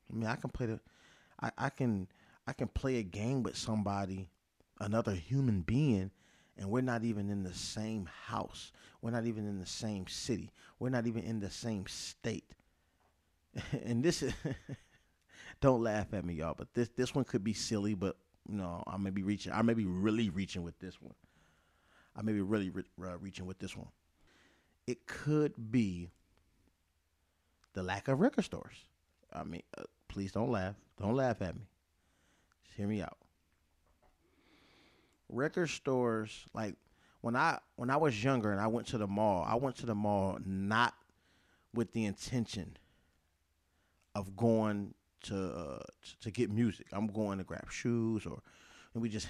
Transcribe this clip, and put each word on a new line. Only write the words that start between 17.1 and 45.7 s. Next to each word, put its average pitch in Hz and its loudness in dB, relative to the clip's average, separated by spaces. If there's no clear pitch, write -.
one 135 4
could 113 0
be 110 2
silly, 104 0
but, 92 0
you 104 -4
know, 87 -4
I 95 -6
may 98 0
be 95 -2
reaching, 95 0
I 110 4
may 117 6
be 113 2
really 104 2
reaching 90 -4
with 85 -10
this 92 -12
one. - -18
I 104 -6
may 110 2
be 104 2
really 98 2
re-, 92 -4
uh, 90 -6
reaching 92 -10
with 95 -10
this - -8
one. - -12
It - -4
could 143 2
be 92 2
the 92 -2
lack 98 -2
of 135 4
record 214 4
stores. - -10
I 78 -6
mean, 82 -8
uh, - -10
please 98 -4
don't 117 0
laugh. 98 0
Don't 104 2
laugh 127 2
at 87 -2
me. 92 -10
Just - -20
hear 101 -2
me 107 0
out. - -6
Record 156 0
stores, 120 0
like, 110 -4
when 117 -2
I, 151 4
when 123 -2
I 139 4
was 139 4
younger 117 4
and 98 2
I 110 2
went 113 0
to 123 -2
the 104 2
mall, 101 4
I 110 2
went 127 0
to - -8
the 113 2
mall 101 2
not 98 4
with 113 0
the 113 0
intention 104 -4
of 98 -4
going 107 2
to, 104 -4
uh, 82 -4